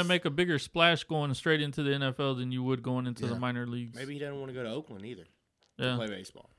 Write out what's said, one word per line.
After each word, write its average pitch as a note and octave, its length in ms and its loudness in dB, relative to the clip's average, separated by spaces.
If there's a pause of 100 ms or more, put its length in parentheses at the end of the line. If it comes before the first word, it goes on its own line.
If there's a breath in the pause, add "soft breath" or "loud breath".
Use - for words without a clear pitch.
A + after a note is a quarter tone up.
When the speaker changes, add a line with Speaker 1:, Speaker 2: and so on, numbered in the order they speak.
Speaker 1:
let's F3 60 2
Speaker 2:
make F3+ 180 4
a D#3 40 4
bigger E3 280 4
splash E3 460 4
going D3 300 0
straight D#3+ 260 4
into D3 220 -2
the C#3 120 2
N C#3 80 0
F C3 180 0
L C#3 140 2
than B2 180 -2
you B2+ 100 -2
would B2+ 200 0
going B2+ 240 0
into B2 200 -4
the A#2+ 80 0
Speaker 3:
Yeah. A#2+ 40 -4
Speaker 2:
minor B2 280 -2
leagues. A#2+ 300 -8
Speaker 1:
Maybe C3+ 180 -8
he C#3+ 40 -8
doesn't C#3+ 220 -6
wanna C3+ 140 -8
go B2+ 80 -6
to A2+ 80 -4
Oakland A#2 340 -8
either G#2+ 220 -12 (520)
Speaker 2:
Yeah. B2+ 140 0
Speaker 1:
to B2 40 0
play A2 120 -2
baseball. F#2+ 500 -12